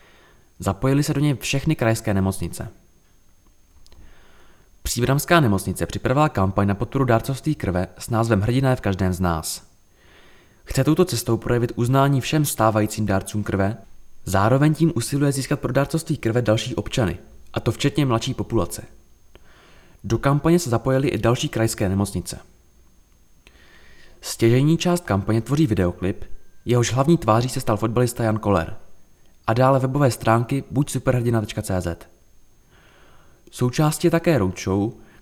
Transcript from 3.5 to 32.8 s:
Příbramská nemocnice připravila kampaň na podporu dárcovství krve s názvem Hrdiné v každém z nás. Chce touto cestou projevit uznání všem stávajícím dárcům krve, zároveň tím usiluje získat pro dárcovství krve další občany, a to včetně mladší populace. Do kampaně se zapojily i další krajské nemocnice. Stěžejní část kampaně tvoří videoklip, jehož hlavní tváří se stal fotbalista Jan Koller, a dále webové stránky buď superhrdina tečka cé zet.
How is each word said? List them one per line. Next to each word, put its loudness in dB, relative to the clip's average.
Příbramská 2
nemocnice 0
připravila 0
kampaň 0
na 0
podporu -2
dárcovství 0
krve -2
s -10
názvem 2
Hrdiné 2
v -6
každém 0
z -4
nás. -2
Chce 0
touto 2
cestou -2
projevit -2
uznání 2
všem 0
stávajícím 0
dárcům -2
krve, -2
zároveň 4
tím 2
usiluje 0
získat -4
pro -4
dárcovství -2
krve 0
další 0
občany, -2
a -4
to 0
včetně 0
mladší 0
populace. -4
Do 0
kampaně 4
se -6
zapojily 0
i -2
další 0
krajské -2
nemocnice. -2
Stěžejní 2
část 0
kampaně 0
tvoří 0
videoklip, -2
jehož 2
hlavní 4
tváří 2
se -6
stal 0
fotbalista 0
Jan 0
Koller, 0
a 2
dále 4
webové 2
stránky 0
buď 0
superhrdina 0
tečka -6
cé -2
zet. -8